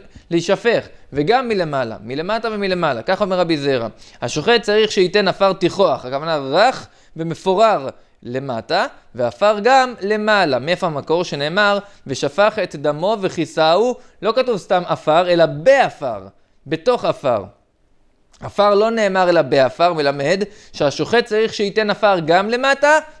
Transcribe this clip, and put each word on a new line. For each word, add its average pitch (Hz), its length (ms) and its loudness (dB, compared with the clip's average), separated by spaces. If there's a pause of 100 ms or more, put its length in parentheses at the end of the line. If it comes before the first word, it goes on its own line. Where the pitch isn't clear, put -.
(320)
להישפך, 185 560 0 (260)
וגם 214 340 0
מלמעלה, 147 560 -4
מלמטה 180 480 -6
ומלמעלה. 180 500 -2
כך 190 200 -2
אומר 190 180 0
רבי 165 180 0
זירא, 135 300 -2 (340)
השוחט 156 400 0
צריך 214 300 0
שייתן 190 360 2
עפר 190 260 2
תיכוח, 175 520 0
הכוונה 147 320 -4
רך 156 500 0 (300)
ומפורר 170 720 0 (340)
למטה, 135 640 -4 (300)
ועפר 160 480 0
גם 254 380 4
למעלה. 202 580 2
מאיפה 170 280 -2
המקור 156 360 -2
שנאמר, 180 560 0 (280)
"ושפך 196 560 0
את 170 120 -8
דמו 151 460 -2
וכיסהו"? 175 720 0 (260)
לא 214 140 0
כתוב 247 220 0
סתם 180 300 -2
עפר, 165 420 0
אלא 170 160 4
בעפר, 151 760 0 (480)
בתוך 196 380 -2
עפר. 127 380 -2 (1000)
עפר 202 340 0
לא 214 140 2
נאמר 190 400 0
אלא 170 120 4
בעפר, 139 520 2
מלמד 147 500 -2 (300)
שהשוחט 156 520 -2
צריך 214 280 -2
שייתן 208 360 -2
עפר 196 360 2
גם 185 240 2
למטה, 277 500 2 (200)